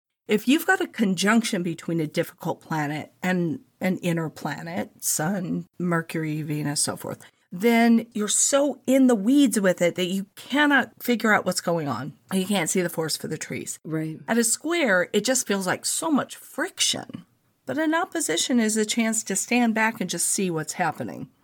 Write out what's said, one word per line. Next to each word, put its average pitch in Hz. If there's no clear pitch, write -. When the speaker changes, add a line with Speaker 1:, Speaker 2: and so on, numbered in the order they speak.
Speaker 1:
If 208
you've 311
got 381
a 349
conjunction 202
between 165
a 156
difficult -
planet 151
and 175
an 185
inner 165
planet, 170
Sun, 175
Mercury, 160
Venus, 151
so -
forth, -
then 233
you're 208
so 277
in 262
the 247
weeds 226
with 185
it 170
that 185
you 190
cannot 285
figure 226
out -
what's 180
going 170
on. 131
You 185
can't 196
see 190
the 175
forest 160
for -
the 151
trees. -
Speaker 2:
Right. 156
Speaker 1:
At 233
a 233
square, 247
it 208
just 254
feels 190
like -
so -
much 254
friction. -
But 254
an 320
opposition 330
is 214
a 220
chance 220
to 196
stand 233
back 220
and 175
just -
see 185
what's 156
happening. 127